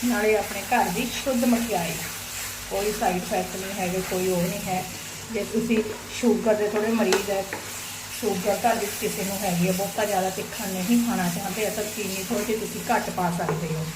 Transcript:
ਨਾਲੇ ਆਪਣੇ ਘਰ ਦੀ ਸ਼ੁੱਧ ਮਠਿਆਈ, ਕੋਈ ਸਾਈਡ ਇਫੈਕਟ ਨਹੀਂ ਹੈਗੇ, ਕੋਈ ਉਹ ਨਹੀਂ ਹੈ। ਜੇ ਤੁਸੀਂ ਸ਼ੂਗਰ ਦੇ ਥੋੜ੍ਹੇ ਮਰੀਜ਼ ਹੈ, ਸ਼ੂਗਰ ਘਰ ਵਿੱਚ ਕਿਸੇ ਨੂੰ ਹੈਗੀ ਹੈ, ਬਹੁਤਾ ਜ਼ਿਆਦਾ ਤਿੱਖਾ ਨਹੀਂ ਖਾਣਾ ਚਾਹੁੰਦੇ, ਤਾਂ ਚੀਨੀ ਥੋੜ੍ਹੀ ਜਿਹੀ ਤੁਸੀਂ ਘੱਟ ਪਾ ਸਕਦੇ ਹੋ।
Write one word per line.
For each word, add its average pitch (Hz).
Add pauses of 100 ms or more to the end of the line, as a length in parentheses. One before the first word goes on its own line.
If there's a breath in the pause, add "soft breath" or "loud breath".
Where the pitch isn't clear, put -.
ਨਾਲੇ 214
ਆਪਣੇ 202
ਘਰ 202
ਦੀ 233
ਸ਼ੁੱਧ 254
ਮਠਿਆਈ, 233 (760)
ਕੋਈ 196
ਸਾਈਡ 196
ਇਫੈਕਟ 185
ਨਹੀਂ 190
ਹੈਗੇ, 185
ਕੋਈ 185
ਉਹ 180
ਨਹੀਂ 175
ਹੈ। 185 (500)
ਜੇ 202
ਤੁਸੀਂ 226 (420)
ਸ਼ੂਗਰ 214
ਦੇ 208
ਥੋੜ੍ਹੇ 214
ਮਰੀਜ਼ 196
ਹੈ, 196 (760)
ਸ਼ੂਗਰ 196
ਘਰ 233
ਵਿੱਚ 202
ਕਿਸੇ 190
ਨੂੰ 196
ਹੈਗੀ 185
ਹੈ, 190
ਬਹੁਤਾ 196
ਜ਼ਿਆਦਾ 190
ਤਿੱਖਾ -
ਨਹੀਂ 190
ਖਾਣਾ 185
ਚਾਹੁੰਦੇ, 190
ਤਾਂ 214 (120)
ਚੀਨੀ 190
ਥੋੜ੍ਹੀ 214
ਜਿਹੀ 226
ਤੁਸੀਂ 175 (100)
ਘੱਟ 208
ਪਾ 175
ਸਕਦੇ 165
ਹੋ। 160 (100)